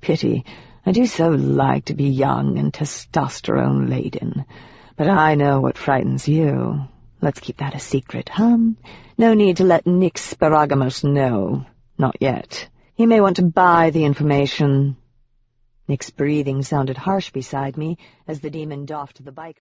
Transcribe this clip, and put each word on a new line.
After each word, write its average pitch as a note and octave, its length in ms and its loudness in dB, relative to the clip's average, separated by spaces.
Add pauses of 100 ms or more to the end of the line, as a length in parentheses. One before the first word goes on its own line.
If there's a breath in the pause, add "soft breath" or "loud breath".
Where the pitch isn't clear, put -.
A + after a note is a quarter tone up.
Pity. B2+ 440 -2 (400 loud breath)
I F#3+ 60 0
do A#3 140 4
so E3 240 0
like C#3 560 0
to D3+ 80 -8
be C#3+ 160 -2
young C3+ 480 0
and C#3+ 140 0
testosterone-laden. C3+ 1700 -4 (500 loud breath)
But D3+ 120 0
I D#3 280 4
know C#3+ 260 2
what B2+ 160 -2
frightens C3 500 -2
you. C#3+ 600 0 (340)
Let's C#3+ 180 -2
keep - 180 -12
that C#3+ 180 -8
a C#3 40 -8
secret, - 500 -6
huh? A#3 280 2 (600 loud breath)
No A3+ 160 4
need G3+ 240 4
to F#3 80 2
let E3+ 200 4
Nick F3+ 300 2
Sparagamos C#3+ 880 0
know. C3 600 0 (320)
Not C3+ 220 0
yet. - 500 -4 (260)
He A3+ 100 2
may A3+ 160 6
want G3 160 4
to F3+ 60 2
buy E3+ 460 4
the D#3 160 0
information. C#3+ 920 0 (920)
Nick's - 240 -6
breathing C#3 520 -2
sounded C3+ 340 -2
harsh F#3+ 340 -4
beside C3+ 460 -8
me D#3+ 200 -6 (300 soft breath)
as D#3 120 -10
the D#3 100 -10
demon D3 360 -12
doffed C#3+ 380 -14
the C#3 80 -18
bike. D#3+ 380 -20